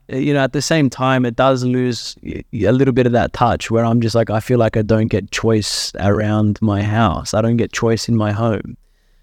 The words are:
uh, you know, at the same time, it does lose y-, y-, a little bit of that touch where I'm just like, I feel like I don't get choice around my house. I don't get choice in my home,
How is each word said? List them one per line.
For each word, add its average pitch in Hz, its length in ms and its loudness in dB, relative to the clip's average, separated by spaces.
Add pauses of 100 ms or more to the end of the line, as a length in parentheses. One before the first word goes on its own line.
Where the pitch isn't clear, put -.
(120)
uh, 131 40 -6
you 143 180 0
know, 143 80 2
at 127 120 0
the 143 80 -2
same 151 280 2
time, 131 340 0
it 117 120 -4
does 131 260 2
lose 123 600 -2
y-, - 200 -10 (100)
y-, 104 160 -2
a 113 40 4
little 131 220 4
bit 123 120 4
of 117 60 2
that 113 200 0
touch - 380 0
where 113 140 2
I'm 117 160 2
just 113 160 0
like, 113 120 2
I 107 120 -2
feel 123 180 0
like 113 180 2
I 110 60 2
don't 110 240 2
get 104 240 -2
choice - 720 -2
around 107 600 0
my 101 220 0
house. 107 500 0
I 107 100 2
don't 117 140 2
get 110 160 0
choice 113 360 -2
in 117 80 2
my 107 160 0
home, 113 440 -2 (460)